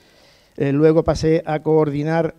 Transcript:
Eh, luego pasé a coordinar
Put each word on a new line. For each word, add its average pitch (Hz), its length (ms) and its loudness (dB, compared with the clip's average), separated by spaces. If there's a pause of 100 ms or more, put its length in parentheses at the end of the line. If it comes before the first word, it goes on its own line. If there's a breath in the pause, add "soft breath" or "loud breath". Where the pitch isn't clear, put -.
(580 soft breath)
Eh, 139 140 -2
luego 160 320 4
pasé 160 420 0
a 151 160 -4
coordinar 156 760 -2